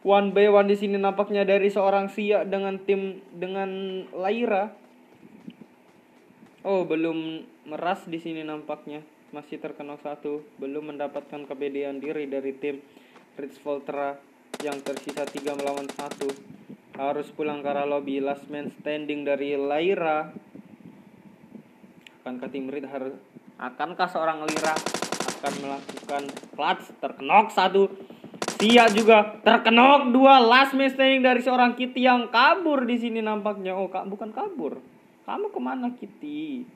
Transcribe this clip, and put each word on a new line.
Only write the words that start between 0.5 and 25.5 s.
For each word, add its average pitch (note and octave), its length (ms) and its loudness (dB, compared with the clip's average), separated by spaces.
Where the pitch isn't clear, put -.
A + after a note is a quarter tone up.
di G#3 80 2
sini G3+ 160 -2
nampaknya G3 480 0
dari G3 240 2
seorang G3 420 2
Sia G#3 380 -2
dengan G3 320 -4
tim, G3 420 -4
dengan F#3+ 340 -6
Laira. G#3 560 -2
Oh, F#3 240 -2
belum D#3+ 560 -4
meras E3 400 -6
di E3 160 -10
sini D#3+ 180 -10
nampaknya. D3+ 600 -12
Masih D3 240 -14
terkenok D3 420 -14
satu, D3 400 -10
belum C#3+ 380 -10
mendapatkan C#3+ 480 -10
kepedean C#3 560 -8
diri D3+ 260 -8
dari C3+ 300 -4
tim C#3 240 -8
Rich C#3 260 -14
Voltra C#3+ 540 -6
yang C#3+ 160 -6
tersisa C#3+ 480 -8
tiga C#3+ 320 -8
melawan C#3+ 320 -4
satu. C#3+ 400 -8
Harus C#3+ 400 -4
pulang D3+ 260 -6
ke C#3 60 -6
arah C#3+ 180 -2
lobby, C#3 380 -4
last C#3 240 -6
man D3 320 -10
standing D3+ 480 -6
dari C#3+ 320 -2
Laira. D#3+ 720 -2
Akankah B2+ 280 -12
tim C3+ 160 -8
Rit C#3 160 -10
harus, C3+ 320 -10
akankah E3+ 560 -6
seorang D#3+ 320 -2
Lira D#3 320 -2
akan C#3 140 -4